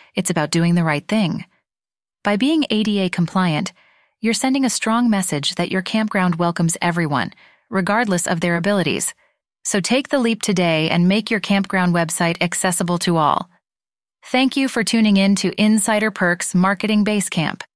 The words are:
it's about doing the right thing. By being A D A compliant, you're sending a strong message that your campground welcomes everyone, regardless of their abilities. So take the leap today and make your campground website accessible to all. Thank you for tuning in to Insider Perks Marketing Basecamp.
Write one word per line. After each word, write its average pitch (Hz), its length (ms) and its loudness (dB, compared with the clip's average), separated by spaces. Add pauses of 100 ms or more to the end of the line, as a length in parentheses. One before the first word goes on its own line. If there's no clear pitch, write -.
(140)
it's - 140 -4
about 156 220 0
doing 170 240 2
the 175 100 2
right 147 240 -2
thing. 208 380 -2 (760)
By 208 140 0
being 285 320 2
A 214 140 0
D 208 160 0
A 185 100 0
compliant, 175 640 -2 (480)
you're 220 140 -2
sending 262 320 0
a 226 40 2
strong 233 380 0
message 185 460 0
that 175 180 -4
your 190 80 0
campground 190 540 0
welcomes 170 480 0
everyone, 151 500 -2 (380)
regardless 196 560 0
of 170 140 -2
their 170 180 0
abilities. 170 560 -2 (500)
So - 160 -2
take 254 300 0
the 285 80 0
leap 226 240 0
today 170 480 2
and 175 180 2
make 214 220 0
your 220 100 -2
campground 190 540 0
website 170 480 0
accessible 175 560 -2
to 170 180 0
all. 147 320 2 (800)
Thank 262 320 0
you 269 100 0
for 226 160 -2
tuning 214 320 4
in 196 200 4
to 185 220 -2
Insider 214 520 2
Perks 175 440 -2
Marketing 196 520 2
Basecamp. 196 560 -2 (140)